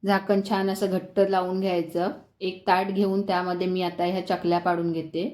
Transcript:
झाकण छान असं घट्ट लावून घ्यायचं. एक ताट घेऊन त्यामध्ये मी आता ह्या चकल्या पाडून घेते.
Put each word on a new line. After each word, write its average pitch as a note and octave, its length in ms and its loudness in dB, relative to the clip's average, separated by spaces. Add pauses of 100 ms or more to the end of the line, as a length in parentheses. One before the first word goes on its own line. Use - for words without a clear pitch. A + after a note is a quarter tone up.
झाकण G3 460 2
छान G3 220 0
असं F#3+ 200 0
घट्ट F#3 300 -2
लावून F#3 400 2
घ्यायचं. F3 500 0 (300)
एक F#3 260 -6
ताट F#3+ 200 4
घेऊन G3 400 0
त्यामध्ये F3+ 400 0
मी F#3 160 0
आता F3 220 -2
ह्या F3+ 220 -2
चकल्या F3 320 0
पाडून E3+ 340 0
घेते. D#3+ 420 -4